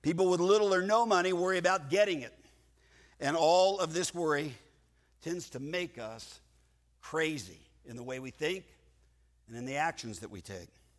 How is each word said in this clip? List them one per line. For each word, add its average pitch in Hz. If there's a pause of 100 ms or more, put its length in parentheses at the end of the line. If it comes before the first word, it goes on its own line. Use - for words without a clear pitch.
People 170
with 180
little 196
or 180
no 220
money 185
worry 180
about 175
getting 180
it. 113 (840)
And 143
all 180
of 160
this 175
worry 156 (680)
tends 175
to 127
make 165
us 113 (600)
crazy 147 (240)
in 120
the 120
way 131
we 131
think 180 (840)
and 117
in 123
the 135
actions 143
that 104
we 95
take. 90 (280)